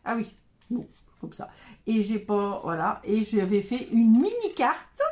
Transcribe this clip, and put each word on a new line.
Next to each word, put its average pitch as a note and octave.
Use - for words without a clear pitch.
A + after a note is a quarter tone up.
Ah A#3
oui, -
bon, A#3+
comme D#3+
ça. -
Et A3
j'ai G#3
pas, G3+
voilà. E3
Et G#3+
j'avais G3+
fait A#3+
une A3+
mini G#4
carte -